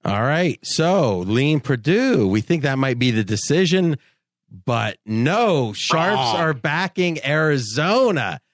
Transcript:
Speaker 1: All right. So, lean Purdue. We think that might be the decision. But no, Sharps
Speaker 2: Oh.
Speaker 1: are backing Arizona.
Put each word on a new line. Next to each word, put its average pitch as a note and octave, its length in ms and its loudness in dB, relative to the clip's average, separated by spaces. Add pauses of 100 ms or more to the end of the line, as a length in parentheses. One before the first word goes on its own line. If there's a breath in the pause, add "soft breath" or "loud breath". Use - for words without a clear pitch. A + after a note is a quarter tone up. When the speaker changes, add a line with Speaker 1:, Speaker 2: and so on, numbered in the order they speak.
Speaker 1:
All G2+ 200 -2
right. D3+ 400 0
So, D#3 560 0
lean B2+ 420 0
Purdue. D3+ 640 0
We G#2 140 2
think D#3+ 220 -2
that C3+ 160 0
might C3 200 0
be B2 120 2
the A2 140 0
decision. D#3+ 760 0 (640 soft breath)
But A2 400 -2
no, C3 720 0
Sharps F3 420 0 (180)
Speaker 2:
Oh. F3 40 0
Speaker 1:
are D#3+ 160 0
backing E3 720 -2
Arizona. D3 1120 0 (140)